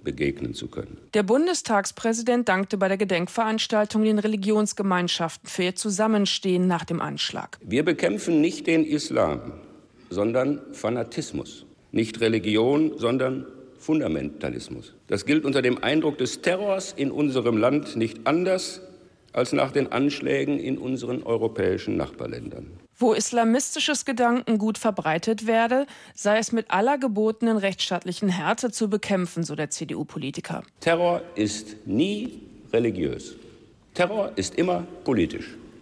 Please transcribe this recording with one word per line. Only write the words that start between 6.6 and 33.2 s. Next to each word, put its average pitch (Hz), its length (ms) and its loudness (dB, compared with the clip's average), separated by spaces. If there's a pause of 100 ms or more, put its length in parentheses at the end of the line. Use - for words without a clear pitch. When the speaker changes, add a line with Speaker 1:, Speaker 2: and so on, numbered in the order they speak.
Speaker 2:
nach 165 180 2
dem 170 160 -2
Anschlag. - 640 -6
Speaker 1:
Wir 120 200 0
bekämpfen 170 560 2
nicht 170 280 2
den 160 180 4
Islam, 92 680 0 (580)
sondern 123 500 0 (120)
Fanatismus. - 920 -6 (260)
Nicht 110 300 -2
Religion, 113 760 2
sondern 131 480 0 (340)
Fundamentalismus. 71 1120 -4 (140)
Das - 180 -2
gilt 151 200 2
unter 139 160 2
dem 123 220 2
Eindruck 147 340 2
des - 240 -2
Terrors 190 500 0
in 139 200 -2
unserem 123 460 2
Land 135 380 2
nicht 113 320 -2
anders 180 540 0 (500)
als 127 220 0
nach 139 180 2
den - 200 0
Anschlägen 139 680 0
in 131 180 -2
unseren 127 460 -4
europäischen 104 760 0
Nachbarländern. - 680 -6 (300)
Speaker 2:
Wo 233 160 6
islamistisches 240 880 2
Gedankengut 233 720 2
verbreitet 208 720 -2
werde, 233 380 4 (280)
sei 208 260 2
es 214 120 -4
mit - 200 -2
aller 233 260 4
gebotenen 220 600 2
rechtsstaatlichen 190 680 -2
Härte 185 440 0
zu 214 180 0
bekämpfen, 185 540 0
so 151 120 -6
der 151 140 -4
C-D-U-Politiker. 151 960 -8 (180)
Speaker 1:
Terror 175 400 2 (140)
ist - 520 -4
nie 202 540 0 (320)
religiös. 104 600 0 (580)